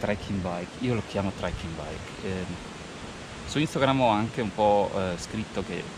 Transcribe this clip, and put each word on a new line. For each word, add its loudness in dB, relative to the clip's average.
trekking -2
bike, -4
io 0
lo 0
chiamo -2
trekking -4
bike. -8
Ehm, -2
su -2
Instagram 4
ho 8
anche 4
un 0
po', 6
eh, 0
scritto -4
che -4